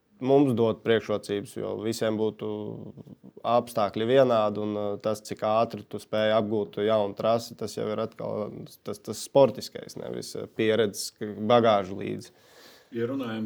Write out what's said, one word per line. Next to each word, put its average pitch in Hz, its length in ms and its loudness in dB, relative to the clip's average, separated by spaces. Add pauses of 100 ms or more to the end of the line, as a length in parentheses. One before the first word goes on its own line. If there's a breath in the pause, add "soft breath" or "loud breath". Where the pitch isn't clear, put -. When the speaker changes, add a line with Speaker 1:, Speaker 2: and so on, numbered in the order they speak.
(220)
Speaker 1:
mums 135 360 6
dot 113 240 2
priekšrocības, 104 720 0
jo 101 240 -6
visiem 110 400 -2
būtu 110 300 -2 (1000)
apstākļi 113 640 0
vienādi, 110 540 4
un, 104 100 -4
ā, 104 140 -4 (100)
tas, 110 240 -4
cik - 240 -8
ātri 110 400 0
tu - 160 -10
spēj 107 320 0
apgūt 104 480 0
jaunu 104 320 2
trasi, 117 400 0
tas - 240 -8
jau 110 80 -4
ir 107 160 -4
atkal 110 540 -6 (260)
tas, - 160 -8
tas - 240 -10
sportiskais, - 800 2
nevis, - 320 -10
ā, 104 160 -8
pieredzes, 110 640 0
ka 107 160 -10 (160)
bagāžu 104 540 4
līdzi. 104 340 -8 (560 soft breath)
Speaker 2:
Ja 117 160 -4
runājam 117 400 -6